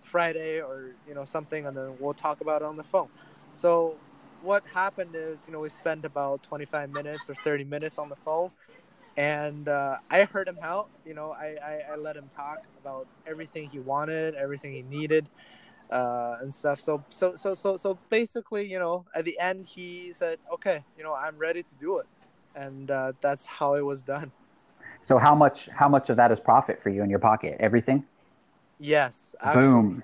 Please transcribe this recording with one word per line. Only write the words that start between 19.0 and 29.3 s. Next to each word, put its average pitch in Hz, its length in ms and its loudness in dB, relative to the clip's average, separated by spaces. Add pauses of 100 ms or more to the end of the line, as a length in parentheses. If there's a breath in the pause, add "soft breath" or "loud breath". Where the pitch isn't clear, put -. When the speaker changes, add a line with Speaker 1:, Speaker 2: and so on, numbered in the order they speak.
Speaker 1:
at 165 100 -4
the 165 140 -6
end, 185 260 -4
he 180 480 -14
said, 165 260 -4 (140)
"Okay, 170 300 -4 (140)
you 156 60 -16
know, 156 100 -8
I'm 151 240 -6
ready 165 260 -4
to - 120 -20
do 156 240 -4
it." - 80 -10 (480)
And, 135 340 -12
uh, 131 320 -2
that's 143 240 -2
how 143 300 0
it 143 100 0
was 139 160 -6
done. 143 300 -8 (720 loud breath)
Speaker 2:
So 131 160 8
how 147 180 10
much, 147 320 6
how 143 200 4
much 139 220 4
of 117 80 2
that 120 140 8
is 107 80 4
profit 123 420 4
for - 80 -2
you 98 140 0
in 101 60 0
your 98 100 4
pocket? 107 400 2
Everything? 117 440 4 (800)
Speaker 1:
Yes, 147 580 0